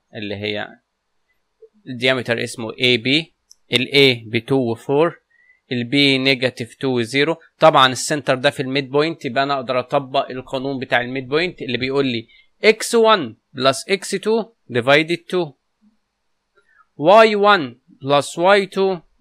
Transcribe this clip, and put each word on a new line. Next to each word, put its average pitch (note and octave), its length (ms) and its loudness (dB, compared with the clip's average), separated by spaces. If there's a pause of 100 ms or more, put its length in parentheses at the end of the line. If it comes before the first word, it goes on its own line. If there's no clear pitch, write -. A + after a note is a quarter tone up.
(160)
اللي G2+ 200 -8
هي G#2 320 -6 (1200)
الديامتر B2 560 -2
اسمه A#2 380 -10
اي B2 160 4
بي، C3+ 360 -2 (400)
ال B2 140 -2
A B2+ 400 2
ب A2+ 200 -4
two - 40 -6
و B2 240 0
four، D3+ 380 -2 (580)
ال A#2+ 180 -4
B B2 40 -4
نيجاتيف C3 840 0
تو C#3 120 -6
و B2 140 0
زيرو. C#3+ 360 -2 (220)
طبعًا D3+ 280 6
السنتر C3+ 480 -4
ده B2+ 140 -2
في C#3 100 -4
الميد C3 300 -4
بوينت، D3+ 360 -2
يبقى C3+ 180 -2
انا C#3+ 100 -4
اقدر B2+ 260 -4
اطبق C3+ 500 -4
القانون C3 500 -8
بتاع B2 220 -2
الميد B2+ 260 -8
بوينت D#3 340 -4
اللي B2+ 160 -6
بيقول C3+ 280 -2
لي A#2 220 -6 (360)
اكس A3 320 0
وان G#3 400 2 (180)
بلس C3 360 -2
اكس G3 220 -4
تو G#3+ 420 -4 (140)
ديفايدد C#3+ 500 0
تو، E3+ 360 -6 (1400)
واي G#3 400 6
وان G3 520 0
بلس C#3 500 -2
واي G3 280 4
تو F#3+ 340 -2 (220)